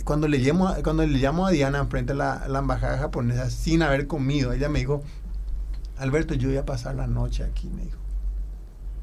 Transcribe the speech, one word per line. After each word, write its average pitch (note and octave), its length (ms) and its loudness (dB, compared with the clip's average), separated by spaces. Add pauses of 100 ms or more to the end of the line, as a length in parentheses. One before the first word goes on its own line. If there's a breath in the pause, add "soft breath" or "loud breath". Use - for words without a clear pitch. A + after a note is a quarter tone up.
cuando D3+ 240 2
le D3 100 4
llamo E3 300 4
a, F3+ 80 0
cuando D#3 280 2
le D3 140 4
llamo D#3 280 2
a F#3+ 40 4
Diana C#3+ 360 4
frente B2+ 260 -2
a - 20 0
la, C3+ 320 -2
la C3+ 140 0
embajada C3 380 0
japonesa, B2+ 520 0
sin E3 320 2
haber C#3+ 240 2
comido, C#3 460 0
ella C3+ 160 0
me D3 100 2
dijo, C#3 240 0 (960 loud breath)
"Alberto, D3+ 360 0
yo C3 160 0
voy C3+ 80 2
a C#3 60 -2
pasar C3 300 -4
la C3 140 -2
noche A#2+ 340 0
aquí", - 260 -4
me - 140 -6
dijo. - 160 -8 (1040)